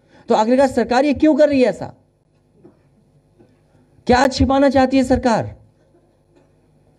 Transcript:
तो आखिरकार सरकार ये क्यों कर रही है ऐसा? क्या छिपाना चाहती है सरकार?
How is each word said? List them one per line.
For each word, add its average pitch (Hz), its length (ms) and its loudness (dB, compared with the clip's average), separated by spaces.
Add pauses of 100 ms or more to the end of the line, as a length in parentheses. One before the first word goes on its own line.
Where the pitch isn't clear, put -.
(280)
तो 233 60 0
आखिरकार 240 320 2
सरकार 247 380 -2
ये 294 100 0
क्यों 302 200 2
कर 302 140 2
रही 277 140 0
है 233 60 2
ऐसा? 139 260 -10 (2000)
क्या 254 220 2
छिपाना 269 400 0
चाहती 262 280 0
है 262 80 2
सरकार? 247 520 -4 (1400)